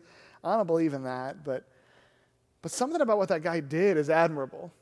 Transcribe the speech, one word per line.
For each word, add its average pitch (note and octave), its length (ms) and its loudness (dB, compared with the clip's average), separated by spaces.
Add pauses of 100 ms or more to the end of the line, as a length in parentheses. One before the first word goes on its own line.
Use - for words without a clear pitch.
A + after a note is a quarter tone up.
(440)
I F#3 120 0
don't G#3 120 0
believe E3 260 2
in C3+ 100 -8
that, C3 400 -8
but, C3 240 -6 (960)
but E3 100 -10
something D#4 300 -2
about A3 160 2
what F#3+ 120 0
that E3 120 0
guy E3+ 180 -2
did D#3+ 380 2
is D3+ 120 0
admirable." D#3+ 600 2 (100)